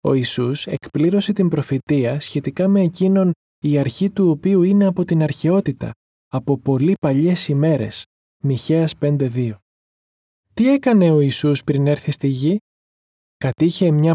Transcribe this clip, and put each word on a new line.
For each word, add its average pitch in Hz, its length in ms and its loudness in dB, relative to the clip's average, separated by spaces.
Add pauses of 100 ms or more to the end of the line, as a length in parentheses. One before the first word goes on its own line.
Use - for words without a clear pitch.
Ο 139 140 0
Ιησούς 127 520 -2
εκπλήρωσε 185 640 -2
την 190 160 0
προφητεία 139 720 -2
σχετικά - 480 -4
με 202 120 4
εκείνον, 185 520 2 (320)
η 147 140 2
αρχή 139 320 -2
του 190 180 0
οποίου 180 340 2
είναι 196 240 4
από 180 180 -2
την 165 180 0
αρχαιότητα, 156 720 -2 (360)
από 135 300 -2
πολύ 139 420 0
παλιές 156 480 0
ημέρες. 139 560 -2 (380)
Μιχαίας 156 540 0
πέντε 147 300 0
δύο. 120 320 -4 (960)
Τι 240 140 2
έκανε 240 420 4
ο 151 100 4
Ιησούς 143 440 0
πριν 139 220 0
έρθει 147 240 -2
στη - 180 -2
γη; 139 300 -2 (760)
Κατήχε 165 540 0
μια 156 240 2